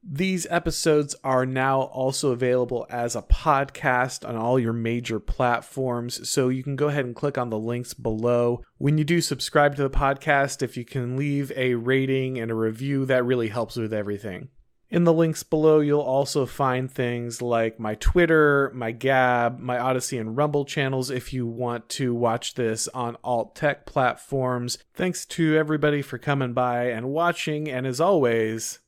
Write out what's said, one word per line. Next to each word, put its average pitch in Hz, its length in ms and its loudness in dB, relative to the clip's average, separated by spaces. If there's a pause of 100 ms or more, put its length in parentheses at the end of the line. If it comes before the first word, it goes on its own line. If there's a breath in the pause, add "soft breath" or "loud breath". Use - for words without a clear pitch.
These 180 480 -2
episodes 156 720 2
are 131 240 2
now 131 360 0
also 131 500 0
available 123 580 0
as 120 240 -4
a 110 80 -6
podcast 135 1040 0
on 117 80 -8
all 123 220 2
your 113 140 0
major 117 480 -2
platforms, 120 1080 -4
so 127 200 2
you 127 160 -2
can 143 100 -4
go 147 140 0
ahead 143 160 0
and 120 100 -8
click 143 240 -4
on 123 100 -4
the 110 100 -4
links 120 360 -6
below. 120 720 0 (140)
When 147 200 2
you 151 60 2
do 170 160 2
subscribe 147 560 2
to 143 80 0
the 135 40 0
podcast, 139 760 0
if 120 140 -6
you 120 80 -8
can 123 320 -6
leave 139 360 -2
a 127 240 0
rating 131 640 0
and 113 100 -4
a 113 60 -2
review, 131 500 -2
that 127 180 4
really 120 240 0
helps 110 280 -4
with 110 180 -4
everything. 104 540 -6 (420)
In 175 140 2
the 165 100 6
links 160 280 2
below, 156 380 4
you'll 147 220 2
also 135 420 0
find 131 480 -2
things 120 480 -4
like 117 400 0
my 110 140 -4
Twitter, 151 800 4
my 117 160 -6
Gab, 123 680 2
my 123 200 -4
Odysee 127 400 -2
and 110 180 -6
Rumble 143 300 0
channels 135 420 -2
if 127 240 -8
you 127 140 -4
want 120 440 -6
to 123 240 -2
watch 117 380 0
this 110 360 -2
on 120 360 -6
alt 117 300 -2
tech - 320 -2
platforms. 127 880 -2 (160 soft breath)
Thanks 180 320 -4
to 156 320 2
everybody 151 460 2
for 127 160 -10
coming 135 340 -2
by 123 380 0
and 117 180 -6
watching, 156 640 -2
and 127 160 -4
as 131 160 -2
always 117 840 2